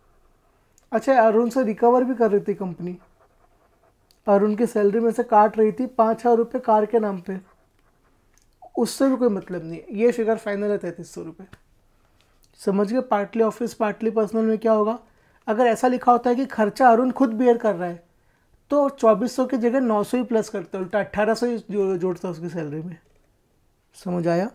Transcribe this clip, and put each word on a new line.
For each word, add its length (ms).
अच्छा, 280
अरुण 280
से 160
रिकवर 400
भी 100
कर 160
रही 100
थी 140
कंपनी, 420
अरुण 280
की 120
सैलरी 340
में 120
से 120
काट 340
रही 140
थी 160
पाँच 320
हज़ार 160
रुपये 240
कार 260
के 120
नाम 220
पे, 180
उससे 300
भी 80
कोई 120
मतलब 360
नहीं 160
है। 180
ये 140
फिगर 260
फाइनल 320
है 80
तैंतीस 360
सौ 80
रुपये। 240
समझ 320
गए? 100
partly 400
office, 320
partly 360
personal 340
में 140
क्या 140
होगा? 260
अगर 180
ऐसा 220
लिखा 240
होता 180
है 60
कि 100
खर्चा 440
अरुण 200
खुद 240
बेयर 240
कर 160
रहा 140
है, 140
तो 200
चौबीस 460
सौ 100
की 100
जगह 240
नौ 240
सौ 120
ही 80
प्लस 240
करते, 300
उल्टा 200
अठारह 360
सौ 120
ही 140
जो-, 380
जोड़ता 320
उसकी 180
सैलरी 340
में। 140
समझ 320
आया? 260